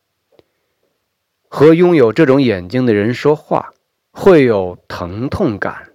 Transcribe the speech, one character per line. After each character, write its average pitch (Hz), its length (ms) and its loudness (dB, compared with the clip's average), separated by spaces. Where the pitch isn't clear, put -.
和 156 280 4
拥 175 200 2
有 117 160 2
这 135 140 0
种 131 160 2
眼 95 260 -4
睛 127 180 -4
的 110 100 2
人 107 180 -2
说 147 220 0
话， - 380 -8
会 170 320 4
有 95 340 -2
疼 98 420 -10
痛 113 300 -4
感， - 360 -12